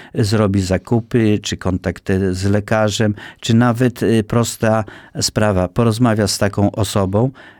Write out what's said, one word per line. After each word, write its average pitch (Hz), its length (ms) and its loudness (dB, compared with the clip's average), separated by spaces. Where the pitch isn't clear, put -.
zrobi 104 480 2
zakupy, 107 800 0
czy - 140 -6
kontakt 92 520 -4
z 92 140 -4
lekarzem, 104 720 0
czy 117 140 0
nawet, 120 480 2
y, 110 220 2
prosta 110 600 0
sprawa, 101 480 0
porozmawia 113 580 2
z - 120 -4
taką 101 320 0
osobą, 104 600 0